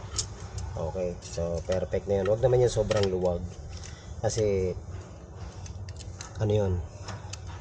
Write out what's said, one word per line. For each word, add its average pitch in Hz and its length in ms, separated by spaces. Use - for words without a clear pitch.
Okay. 90 320
So, 85 400
perfect 92 480
na 98 100
yun. 95 60
Huwag 113 160
naman 123 160
yung 120 160
sobrang 104 320
luwag. 90 320
Kasi, 98 560
ano 104 80
yun? 101 220